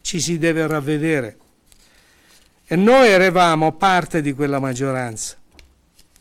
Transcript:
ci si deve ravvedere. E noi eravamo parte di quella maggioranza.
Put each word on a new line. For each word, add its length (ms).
ci 200
si 160
deve 300
ravvedere. 680
E 100
noi 340
eravamo 640
parte 480
di 120
quella 260
maggioranza. 800